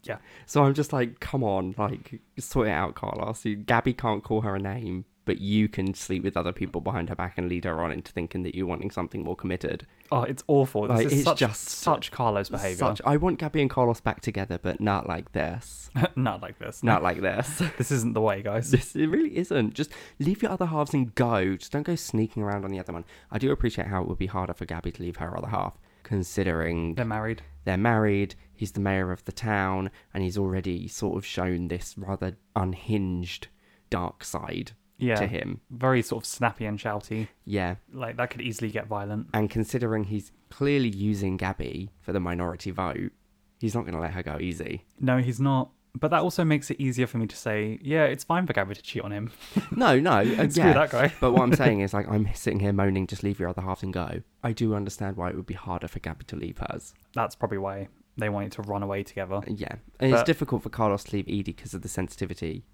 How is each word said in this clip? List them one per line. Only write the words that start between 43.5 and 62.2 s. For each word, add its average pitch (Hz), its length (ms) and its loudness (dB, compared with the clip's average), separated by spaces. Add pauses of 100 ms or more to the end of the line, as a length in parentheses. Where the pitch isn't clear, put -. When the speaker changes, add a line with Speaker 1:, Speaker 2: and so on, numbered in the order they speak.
Speaker 2:
he's 110 160 -2
not 120 100 0
gonna 82 160 -4
let 82 120 -2
her 87 100 -6
go 76 160 -6
easy. 87 440 -6 (160)
Speaker 1:
No, 127 200 2
he's 123 200 0
not. 135 320 2 (260)
But 156 140 0
that 156 120 4
also 175 200 2
makes 151 260 2
it 143 80 -2
easier 127 300 2
for - 120 -4
me 110 60 2
to 101 120 -8
say, 107 440 -2
"Yeah, 156 220 2
it's 135 220 2
fine 175 200 2
for - 60 -2
Gabby 98 240 0
to - 60 -18
cheat - 200 -6
on 101 120 -6
him." 110 180 -6 (220)
<laughs> - 180 0
Speaker 2:
No, 196 260 6
no, 160 140 6
uh, 127 380 4
Speaker 1:
Screw 156 160 4
Speaker 2:
yeah. 160 80 10
Speaker 1:
that 143 160 6
guy. 131 320 4
Speaker 2:
But 127 100 6
what 123 120 8
I'm 123 120 6
Speaker 1:
<laughs> 139 80 4
Speaker 2:
saying 110 160 2
is, 98 140 0
like, 101 160 0
I'm 107 240 2
sitting - 260 -2
here 101 140 2
moaning, 95 340 2
"Just 95 160 -8
leave 101 160 -2
your 87 80 0
other 90 140 -4
half 92 200 -4
and 95 120 -6
go." 85 280 -4 (220)
I 120 80 0
do 110 240 2
understand 98 400 -4
why 90 140 -2
it - 80 -4
would 92 80 -8
be - 80 -8
harder 87 340 -6
for - 120 -10
Gabby - 260 -8
to - 100 -10
leave - 220 -8
hers. - 360 -8 (200)
Speaker 1:
That's 117 220 -2
probably 104 240 -2
why 98 280 -6 (300)
they 107 100 -2
wanted 101 260 -2
to - 100 -8
run 101 200 -2
away 98 200 -2
together. 98 440 -4
Speaker 2:
Yeah. 104 280 -6 (260)
And 131 100 6
it's 120 80 8
Speaker 1:
But 117 60 4
Speaker 2:
difficult 143 380 0
for 107 60 -8
Carlos 104 360 0
to - 100 -6
leave 98 140 -2
Edie 98 240 -4
'cause - 200 -14
of 95 80 -8
the - 80 -10
sensitivity 85 840 -6